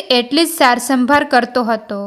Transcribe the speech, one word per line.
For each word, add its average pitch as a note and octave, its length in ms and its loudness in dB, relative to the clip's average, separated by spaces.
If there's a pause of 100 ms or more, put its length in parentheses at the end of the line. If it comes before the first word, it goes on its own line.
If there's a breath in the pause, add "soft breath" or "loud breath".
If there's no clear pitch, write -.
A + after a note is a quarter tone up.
એટલી B3+ 360 0
જ D#4 60 -8
સાર B3 280 2
સંભાળ C4+ 460 0
કરતો B3 380 0
હતો. A3 440 -6